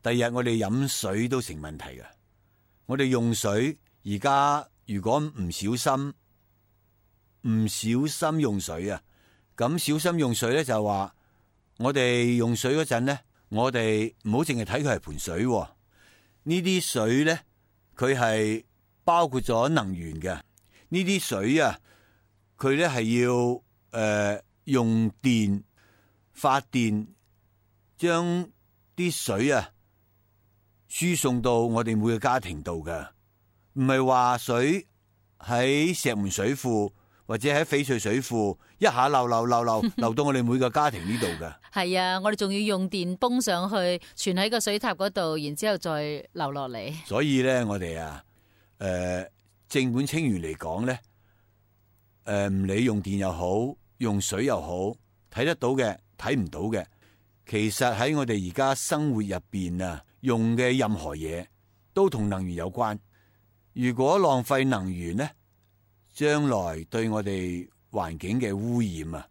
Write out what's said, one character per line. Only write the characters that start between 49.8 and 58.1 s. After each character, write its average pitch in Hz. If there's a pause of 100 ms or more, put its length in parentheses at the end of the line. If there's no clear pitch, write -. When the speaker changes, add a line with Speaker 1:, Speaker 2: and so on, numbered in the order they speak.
Speaker 1:
本 131
清 156
源 98
嚟 80
講 85
呢， 127 (1300)
呃， 101
唔 95
理 101
用 104
電 98
又 95
好， 92 (220)
用 104
水 101
又 110
好， 90 (380)
睇 113
得 165
到 123
嘅， 127 (200)
睇 127
唔 101
到 76
嘅， 104 (600)
其 107
實 120
喺 127